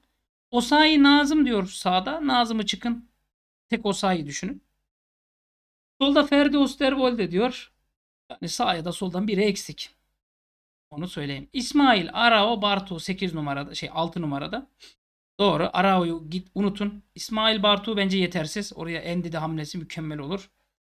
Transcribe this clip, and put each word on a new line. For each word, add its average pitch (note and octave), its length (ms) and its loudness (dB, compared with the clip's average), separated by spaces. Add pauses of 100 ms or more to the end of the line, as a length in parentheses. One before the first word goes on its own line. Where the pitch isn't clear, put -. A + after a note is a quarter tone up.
(520)
Osayi D4 520 6
Nazım C#4+ 420 6
diyor G#3 220 0
sağda. G3+ 600 -2
Nazım'ı A#3 380 0
çıkın. A#3 440 -6 (600)
Tek A3 160 -4
Osayi F#3 400 0
düşünün. F#3 380 -8 (1400)
Solda C#4+ 240 4
Ferdi C#4+ 320 4
Osterwolde C4 760 0
diyor. A#3+ 400 -2 (580)
Yani - 200 -10
sağ G3 260 0
ya E3 100 -6
da F3 60 -6
soldan F#3 360 -4
biri G3 140 0
eksik. G3+ 480 -4 (1000)
Onu D3+ 180 -8
söyleyeyim. C#3+ 460 -8
İsmail, B3 600 2
Arao, A3+ 480 2
Bartu G3 380 -2
sekiz F3+ 340 -4
numarada, C#3+ 420 -6
şey - 180 -10
altı E3+ 280 -4
numarada. D#3+ 460 -6 (720)
Doğru. F3+ 340 2
Arao'yu F3 560 2
git, F3+ 260 -8
unutun. G3+ 480 -2 (120)
İsmail A3 480 0
Bartu G#3 340 2
bence G3 200 2
yetersiz. F3+ 580 -2
Oraya E3 420 -6
Ndidi E3 200 -4
hamlesi D#3 400 -6
mükemmel D#3+ 420 -8
olur. C#3+ 300 -8 (480)